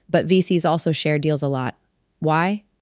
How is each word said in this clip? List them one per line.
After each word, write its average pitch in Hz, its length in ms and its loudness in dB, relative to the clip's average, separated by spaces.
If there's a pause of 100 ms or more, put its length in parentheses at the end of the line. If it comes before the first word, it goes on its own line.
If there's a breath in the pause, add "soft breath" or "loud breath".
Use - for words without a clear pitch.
But - 180 0
V 185 140 4
Cs 175 240 0
also 160 280 0
share 151 260 0
deals 147 240 0
a 143 60 -2
lot. 131 260 -4 (460)
Why? 170 420 0 (200)